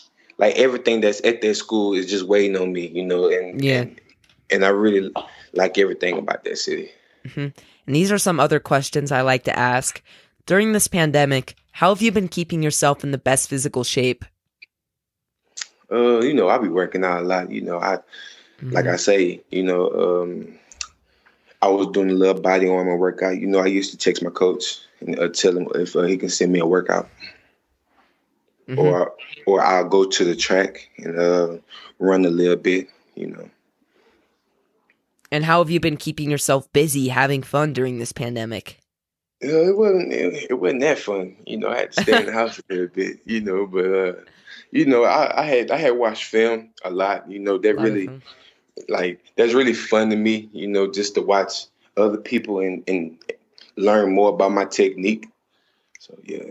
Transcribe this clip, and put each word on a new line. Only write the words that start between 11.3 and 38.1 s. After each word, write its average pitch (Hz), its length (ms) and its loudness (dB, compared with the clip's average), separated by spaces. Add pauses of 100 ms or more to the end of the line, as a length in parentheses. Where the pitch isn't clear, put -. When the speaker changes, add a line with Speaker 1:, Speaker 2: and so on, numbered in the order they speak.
Speaker 2:
how 170 200 2
have 202 100 -4
you 226 100 4
been 190 160 0
keeping 170 340 -4
yourself 147 400 0
in 143 80 -4
the 139 80 -2
best 131 300 0
physical 135 360 -4
shape? 127 400 -2 (1700)
Speaker 1:
Uh, 120 280 4
you 135 140 2
know, 101 140 4
I 113 100 4
be 107 100 -2
working 90 360 -2
out 87 180 0
a 90 40 -4
lot. 92 240 -2
You 107 120 -8
know, 90 180 -6
I, 95 180 -2 (600)
Speaker 2:
Mm-hmm. 127 140 -10
Speaker 1:
like - 120 0
I 87 100 0
say, 90 440 2 (100)
you 92 120 -2
know, 90 260 0 (340)
um, 90 240 -8 (1160)
I 98 60 4
was 98 260 2
doing 98 160 2
a 95 40 2
little 92 280 4
body 92 260 2
armor 92 300 0
workout. 92 400 -2
You 95 80 -6
know, 98 140 2
I 92 60 2
used 98 260 0
to - 40 -20
text - 260 0
my 87 60 -4
coach - 520 -2 (200)
and, 85 180 -6
uh, 85 120 0
tell 90 260 2
him 90 100 -4 (100)
if, 87 200 -2
uh, 85 60 2
he 92 160 0
can 92 100 -6
send 90 240 0
me 92 60 2
a 82 80 0
workout. - 420 0 (1600)
Speaker 2:
Mm-hmm. 131 100 -6
Speaker 1:
Or, 90 360 2 (320)
or 95 180 4
I'll 90 240 2
go 95 160 4
to 95 220 0
the 85 100 0
track - 640 -2
and, 82 200 -8
uh, 87 380 2 (420)
run 92 280 2
a - 20 4
little 87 280 2
bit, 92 320 -2 (260)
you - 140 -10
know. 50 200 -18 (1800)
Speaker 2:
And 151 100 -2
how 165 180 2
have 160 100 0
you 170 100 0
been 160 160 -2
keeping 151 340 -6
yourself 139 440 0
busy, 139 340 2
having 135 340 0
fun 147 300 -2
during 123 260 -4
this 120 140 -8